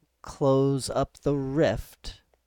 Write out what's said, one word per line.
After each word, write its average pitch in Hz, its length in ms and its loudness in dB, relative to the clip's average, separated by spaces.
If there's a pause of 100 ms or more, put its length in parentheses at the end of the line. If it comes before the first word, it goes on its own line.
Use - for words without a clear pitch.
(220)
close 139 680 0
up - 340 -4
the 143 140 0
rift 135 840 -2 (240)